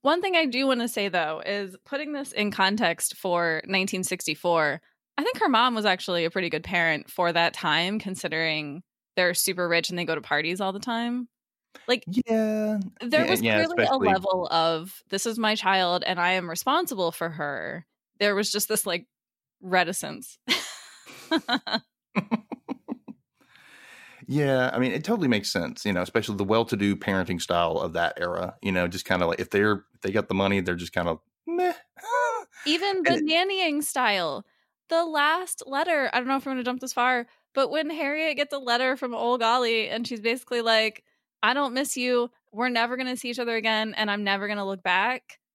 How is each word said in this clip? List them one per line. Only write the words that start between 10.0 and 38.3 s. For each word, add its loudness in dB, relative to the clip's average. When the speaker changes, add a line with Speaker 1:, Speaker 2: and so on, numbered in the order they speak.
Speaker 1:
go 0
to -4
parties 0
all -2
the -8
time. -4
Like, 0
Speaker 2:
Yeah. 0
Speaker 1:
there 2
Speaker 2:
Yeah, 0
Speaker 1:
was 2
Speaker 2:
yeah, 4
Speaker 1:
clearly 2
a 2
Speaker 2:
especially 4
Speaker 1:
level 0
of, 0
"This -4
is -4
my 2
child 2
and -2
I 2
am 0
responsible 0
for -4
her." -6
There 2
was 0
just -2
this, 0
like, -4
reticence. -2
<laughs> -2
Speaker 2:
Yeah, 4
I 0
mean, 2
it -4
totally 0
makes 2
sense, -4
you 0
know, 0
especially -2
the 0
well-to-do 2
parenting -2
style 2
of -4
that 0
era, -4
you -2
know, 2
just -6
kinda 2
like, 0
if -4
they're, 2
if -20
they -2
got 0
the -2
money, 2
they're 0
just -8
kinda 0
meh. 0
<laughs> -2
Speaker 1:
Even 0
Speaker 2:
And 4
Speaker 1:
the -2
Speaker 2:
it -2
Speaker 1:
nannying 0
style. 0
The 2
last 0
letter, 0
I 2
don't -4
know 2
if -4
we're -6
gonna -4
jump -4
this -8
far, 2
but 2
when -2
Harriet -2